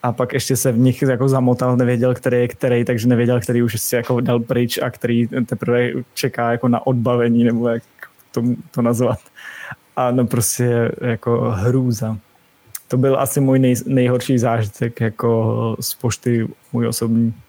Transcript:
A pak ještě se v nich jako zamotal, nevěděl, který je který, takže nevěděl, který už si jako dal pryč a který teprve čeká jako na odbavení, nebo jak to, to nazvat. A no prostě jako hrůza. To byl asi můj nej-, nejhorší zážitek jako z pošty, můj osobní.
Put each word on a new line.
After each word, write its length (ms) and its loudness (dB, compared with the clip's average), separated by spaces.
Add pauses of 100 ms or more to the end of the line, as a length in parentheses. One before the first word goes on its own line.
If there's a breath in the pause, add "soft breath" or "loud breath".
A 100 -2
pak 200 -4
ještě 240 -2
se 160 0
v 60 2
nich 240 2
jako 260 2
zamotal, 480 2
nevěděl, 380 2
který 220 -2
je 120 2
který, 360 0
takže 240 0
nevěděl, 320 2
který 220 0
už 180 -2
si 160 -2
jako 240 0
dal 200 2
pryč 380 -2
a 120 -2
který 380 -2 (180)
teprve 420 0 (260)
čeká 380 -2
jako 160 0
na 180 0
odbavení, 580 2
nebo 240 2
jak 140 -2 (500)
to, 100 -2 (280)
to 120 -4
nazvat. 360 0 (760 loud breath)
A 140 0
no 160 2
prostě 640 0 (100)
jako 500 -2
hrůza. 680 0 (720)
To 80 -2
byl 240 2
asi 200 -2
můj 180 4
nej-, 280 2
nejhorší 520 2
zážitek 640 -2
jako 800 0
z 140 -8
pošty, 540 -2 (240)
můj 160 -2
osobní. 460 0 (140)